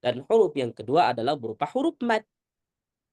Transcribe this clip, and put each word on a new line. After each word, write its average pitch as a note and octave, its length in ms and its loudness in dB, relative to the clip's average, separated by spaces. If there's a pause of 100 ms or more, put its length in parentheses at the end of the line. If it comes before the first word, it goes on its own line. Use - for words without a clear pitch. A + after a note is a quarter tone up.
Dan B2 240 -2
huruf G#3 300 4
yang B2 140 -2
kedua B2 440 0
adalah A#2 200 -2
berupa A2+ 340 -6
huruf D4 340 -2
mad. A3 200 0 (880)